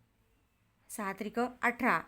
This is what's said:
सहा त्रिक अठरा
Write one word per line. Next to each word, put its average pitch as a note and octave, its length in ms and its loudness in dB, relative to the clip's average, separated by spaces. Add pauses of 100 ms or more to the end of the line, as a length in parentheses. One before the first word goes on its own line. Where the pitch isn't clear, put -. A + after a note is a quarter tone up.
(920)
सहा G3 220 -4
त्रिक G3+ 260 -6
अठरा A#3+ 680 2